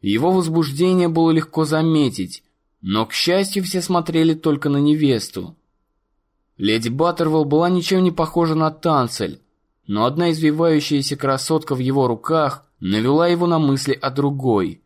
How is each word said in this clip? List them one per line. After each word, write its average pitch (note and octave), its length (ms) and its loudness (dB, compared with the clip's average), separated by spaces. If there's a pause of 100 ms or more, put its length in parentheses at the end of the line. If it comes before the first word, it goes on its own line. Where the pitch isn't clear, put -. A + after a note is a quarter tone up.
Его A2 300 0
возбуждение E3+ 760 0
было E3 220 2
легко D#3+ 340 0
заметить, D3+ 760 -2 (380)
но, G2+ 260 -2
к - 60 -16
счастью, G3 540 -2
все F3+ 160 -4
смотрели E3 520 0
только D3+ 360 0
на C#3+ 80 2
невесту. C#3+ 800 0 (1000)
Леди A2+ 320 -2
Баттервелл D#3 560 0
была D3+ 260 2
ничем F#3 320 2
не F3+ 100 4
похожа E3 440 -2
на D#3 160 0
Танцель, B2+ 680 -2 (460)
но G#2 180 -2
одна E3 260 0
извивающаяся D3+ 840 0
красотка C#3 600 -2
в B2+ 40 -6
его C3 280 2
руках C#3 580 -2 (140)
навела A#2 480 2
его F3 200 2
на E3+ 120 2
мысли C#3 340 0
о C#3 160 -4
другой. C3 760 -2